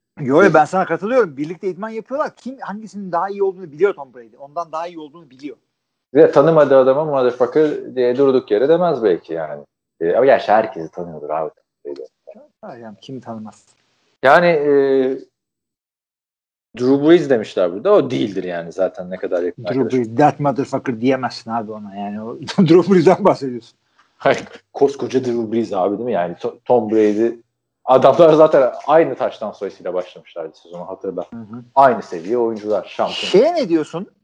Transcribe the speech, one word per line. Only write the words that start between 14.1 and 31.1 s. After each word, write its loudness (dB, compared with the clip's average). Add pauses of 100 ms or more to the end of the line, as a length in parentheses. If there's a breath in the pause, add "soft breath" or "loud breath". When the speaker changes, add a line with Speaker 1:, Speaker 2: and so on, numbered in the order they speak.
Speaker 2:
Yani, 6
e, 2 (2000)
Drew 2
Brees 4
demişler -2
burada. 0
O 2
değildir -4
yani -10
zaten -6
ne -10
kadar -4
yakın -8
Speaker 1:
Drew -4
Speaker 2:
arkadaş. -2
Speaker 1:
Brees, -4
that 2
motherfucker -4
diyemezsin -4
abi -6
ona -16
yani. -10
O, -12
<laughs> -12
Drew 4
Brees'den 4
bahsediyorsun. -4 (400)
Speaker 2:
Hayır, 0 (300)
koskoca -2
Drew -4
Brees -4
abi -2
değil -8
mi? -6
Yani -4
To-, -10
Tom 0
Brady, 2 (540)
adamlar 6
zaten 4 (140)
aynı 4
taştan -6
soyasıyla -10
başlamışlardı -10
sezonu, -16
hatırla. -10